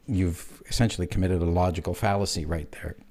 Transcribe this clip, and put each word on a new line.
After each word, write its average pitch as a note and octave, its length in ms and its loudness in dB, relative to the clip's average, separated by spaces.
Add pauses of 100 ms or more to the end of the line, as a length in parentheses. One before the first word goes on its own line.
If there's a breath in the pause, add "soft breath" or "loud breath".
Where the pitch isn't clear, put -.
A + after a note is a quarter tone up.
you've F#2 600 -2
essentially G#2+ 380 2
committed F#2 340 2
a E2+ 60 2
logical F2 480 2
fallacy G2+ 500 0
right D#2 280 -4
there, - 240 -10 (140)